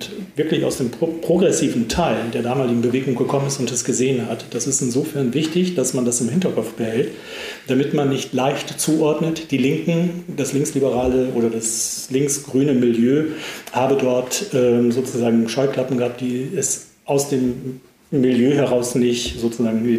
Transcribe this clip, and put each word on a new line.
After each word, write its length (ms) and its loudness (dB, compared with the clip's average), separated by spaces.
wirklich 300 0
aus 120 -2
dem 120 -2
pro-, 160 -4
progressiven 680 2
Teil 300 0
der 80 -2
damaligen 400 0
Bewegung 340 0
gekommen 320 0
ist 120 -4
und 120 -2
es 120 -2
gesehen 440 0
hat. 240 -6
Das 140 -6
ist 160 -2
insofern 540 0
wichtig, 400 0
dass 180 0
man 100 0
das 180 0
im 80 0
Hinterkopf 440 -2
behält, 360 -2
damit 260 0
man 160 2
nicht 240 -4
leicht 460 -2
zuordnet, 720 0
die 60 2
Linken, 680 0
das 180 -4
linksliberale 800 0
oder 160 2
das 580 -4
linksgrüne 640 2
Milieu 520 4
habe 300 2
dort, 440 0
ähm, 360 4
sozusagen 560 2
Scheuklappen 520 0
gehabt, 220 -2
die 340 -4
es 320 -4
aus 240 0
dem 520 -2
Milieu 420 4
heraus 440 2
nicht, 420 0
sozusagen, 460 0